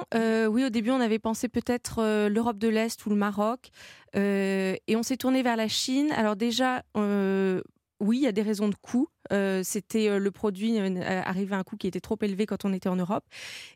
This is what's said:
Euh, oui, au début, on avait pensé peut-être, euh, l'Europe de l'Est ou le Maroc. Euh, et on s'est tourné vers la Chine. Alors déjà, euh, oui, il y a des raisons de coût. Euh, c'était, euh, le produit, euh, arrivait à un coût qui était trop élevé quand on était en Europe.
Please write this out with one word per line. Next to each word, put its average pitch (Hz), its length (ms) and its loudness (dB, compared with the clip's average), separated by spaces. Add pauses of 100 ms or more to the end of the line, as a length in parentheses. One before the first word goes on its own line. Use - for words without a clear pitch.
(140)
Euh, 226 340 2
oui, 240 180 2
au 262 40 0
début, 220 200 0
on 262 100 2
avait 220 200 2
pensé 226 280 -2
peut-être, 233 520 -2
euh, 214 280 2
l'Europe 220 300 0
de 226 100 0
l'Est 220 380 0
ou 214 60 -2
le 208 40 2
Maroc. 208 540 0 (480)
Euh, 196 580 2 (120)
et 214 100 2
on 233 60 0
s'est 254 140 -2
tourné 262 240 2
vers 240 140 2
la 220 140 0
Chine. 277 420 0
Alors 214 240 2
déjà, 240 480 0 (140)
euh, 196 640 2 (400)
oui, 220 180 2
il 294 40 2
y 269 40 4
a 214 40 2
des 202 100 0
raisons 208 280 0
de 190 60 -2
coût. - 340 -2 (240)
Euh, 196 300 2
c'était, 214 440 0
euh, 202 120 2
le 196 120 0
produit, 214 480 -2
euh, 185 460 0
arrivait 190 280 -2
à 190 60 0
un 190 40 -2
coût - 120 -10
qui 208 100 -8
était 180 140 -2
trop 214 220 -4
élevé 208 240 0
quand - 180 -6
on 202 80 0
était 185 160 -2
en 185 80 0
Europe. 185 300 -2 (500)